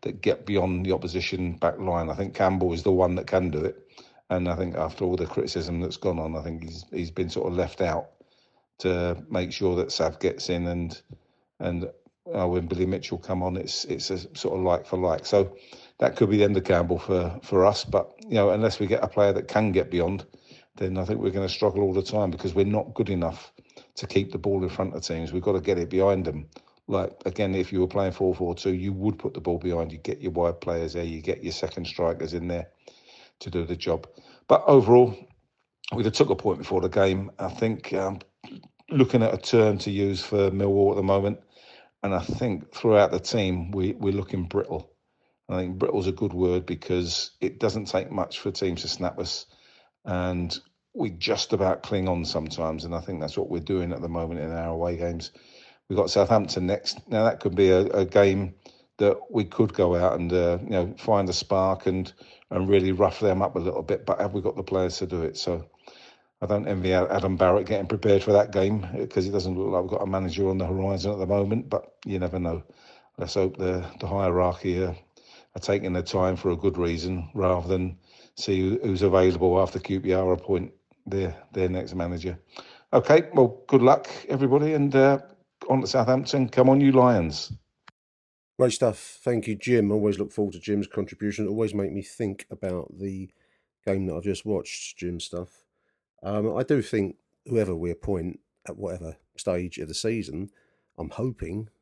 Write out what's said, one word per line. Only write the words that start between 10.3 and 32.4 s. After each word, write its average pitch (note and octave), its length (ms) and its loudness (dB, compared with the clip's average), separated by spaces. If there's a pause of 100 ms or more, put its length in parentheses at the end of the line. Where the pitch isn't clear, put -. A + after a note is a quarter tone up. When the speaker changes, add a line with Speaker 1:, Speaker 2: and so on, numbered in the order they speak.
Speaker 1:
in F2 160 -2
and, F2 340 -4 (600)
and, F2+ 300 -4 (420)
uh, F#2 160 0
when F2 200 0
Billy F2+ 180 0
Mitchell F#2 320 -4
come F#2 240 -4
on, F2+ 160 -4
it's, - 280 -6
it's - 260 -6
a F#2 80 -4 (180)
sort - 180 -2
of F#2 80 -2
like F2 220 2
for F#2 120 -4
like. F2 280 -2
So G2 320 2 (400)
that - 180 0
could G#2+ 140 4
be G#2 80 4
the G2+ 60 6
end G2+ 140 4
of F2+ 60 0
Campbell F2 360 2
for, F2+ 420 -2
for F#2 240 4
us. G#2 180 4
But, - 360 0
you A2 160 -6
know, G2+ 160 4
unless G#2+ 280 2
we G#2 60 0
get G2 180 2
a F#2+ 40 -2
player G2+ 260 4
that G2 140 -2
can G#2+ 240 2
get F2+ 180 2
beyond, F2+ 360 -2 (500)
then F#2 240 -4
I F#2 60 -2
think G#2+ 160 -2
we're G2 100 0
gonna G2 180 -2
struggle G2+ 320 0
all G2 120 2
the F#2+ 100 0
time G#2 260 -2
because E2+ 240 -6
we're G2 120 2
not G#2 280 -2
good G#2+ 160 -2
enough F2 420 -4 (440)
to - 100 -10
keep F#2+ 260 0
the F#2+ 60 -8
ball F#2+ 240 0
in F#2 80 -2
front F#2+ 240 -4
of E2+ 80 -10
teams. E2 320 -6
We've F2+ 80 -2
got G2+ 120 0
to F#2 60 2
get F2 200 0
it E2 100 -4
behind F#2+ 360 2
them. D2 220 -8 (420)
Like, F#2+ 240 -2 (120)
again, F#2+ 280 -2
if F#2 180 -2
you F#2 100 2
were F#2 60 4
playing F#2+ 260 -2
four F#2 200 2
four F2 220 -2
two, F#2+ 180 -2
you F#2 200 -2
would G2+ 260 -2
put - 140 -6
the E2 80 -10
ball E2+ 180 -2
behind, E2+ 320 -2
you D#2 80 -14
get - 220 -8
your F2+ 100 -4
wide E2+ 280 0
players E2 340 -4
there, E2+ 100 -4
you E2 180 -8
get D#2+ 220 -6
your E2 100 -6
second - 320 -6
strikers E2 480 -4
in F2 140 -4